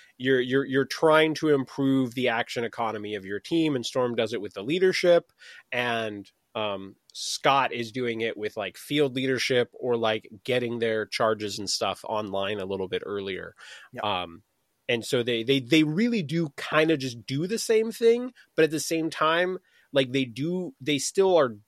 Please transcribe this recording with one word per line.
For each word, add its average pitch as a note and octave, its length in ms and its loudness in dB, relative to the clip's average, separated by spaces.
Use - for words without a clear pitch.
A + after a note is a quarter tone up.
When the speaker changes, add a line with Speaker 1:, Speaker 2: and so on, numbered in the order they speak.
Speaker 1:
you're, B2+ 220 2
you're, C3 260 0
you're C3+ 180 0
trying D#3 520 4
to D#3 120 0
improve C3+ 640 2
the B2 140 0
action A#2 340 -2
economy G#2+ 520 -6
of G2 100 -8
your G2+ 160 -6
team, D#3+ 340 0
and A#2+ 120 -4
Storm B2 280 -2
does A2+ 200 -2
it G2+ 80 -4
with G2+ 100 -10
the G2 100 -10
leadership, F3 720 4
and, A2+ 580 -4
um, G2+ 420 -6
Scott - 580 0
is A#2 180 -6
doing A#2 300 -4
it A2+ 160 -4
with, G#2 220 -8
like, G2 180 -6
field D3 400 0
leadership B2+ 560 2
or, A#2+ 240 -2
like, A2 320 0
getting A#2+ 340 0
their A2 280 0
charges G#2+ 520 -2
and G2 120 -6
stuff - 340 -2
online G#2 560 -4
a F#2+ 60 -6
little F#2+ 220 -4
bit F2+ 180 -6
earlier. F#2+ 480 -6
Speaker 2:
Yep. A2 140 -6
Speaker 1:
Um, F2+ 360 -4
and A#2+ 160 0
so B2 180 0
they, A#2 200 -2
they, C3+ 180 2
they D#3 240 4
really G#3 380 0
do D#3 360 -2
kinda D#3+ 400 2
just A#2+ 280 -8
do C#3+ 200 -2
the A3 120 -4
same A3+ 340 0
thing, A#3+ 400 2
but D#3+ 100 4
at D3+ 60 4
the D3+ 100 -2
same D#3+ 280 -2
time, E3+ 500 0
like, C3+ 200 2
they C3+ 140 0
do, E3 560 -4
they C#3+ 160 0
still F#3+ 400 2
are B2 180 2